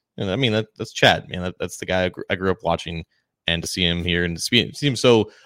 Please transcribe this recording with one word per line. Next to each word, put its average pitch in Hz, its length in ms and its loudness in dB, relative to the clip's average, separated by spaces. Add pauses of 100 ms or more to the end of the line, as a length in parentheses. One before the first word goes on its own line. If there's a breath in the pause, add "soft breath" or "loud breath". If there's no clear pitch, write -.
(160)
and 101 140 -4
I 92 60 0
mean, 127 160 2
that, 110 160 0 (100)
that's - 160 -10
Chad, 101 340 4
man. 90 140 -6
That, 90 160 -6
that's - 180 -8
the - 80 -14
guy 90 200 2
I 92 40 2
gr-, - 220 -10
I 101 60 -2
grew 95 140 0
up 90 120 -2
watching, 82 420 -4 (420)
and 85 160 0
to 80 60 -8
see 92 160 -2
him 85 180 0
here 87 220 0
and 85 100 -4
to 85 80 -10
see, - 300 2
see - 140 -4
him 131 100 -2
so 117 340 4 (160 loud breath)